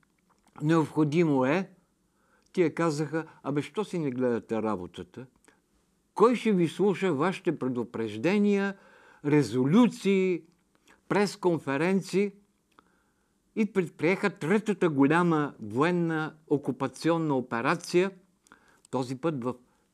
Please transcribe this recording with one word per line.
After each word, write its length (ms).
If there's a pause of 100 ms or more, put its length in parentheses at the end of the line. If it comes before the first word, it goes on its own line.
(600)
необходимо 840
е“, 240 (840)
тия 200
казаха: 520 (180)
„Абе, 180
що 220
си 160
не 120
гледате 500
работата? 640 (880)
Кой 220
ще 160
ви 160
слуша 460
вашите 460
предупреждения, 1200 (480)
резолюции, 1160 (640)
пресконференции?“ 1200 (1200)
И 180
предприеха 560
третата 600
голяма 680
военна 760 (140)
окупационна 880
операция, 760 (800)
този 240
път 280
в 120 (380)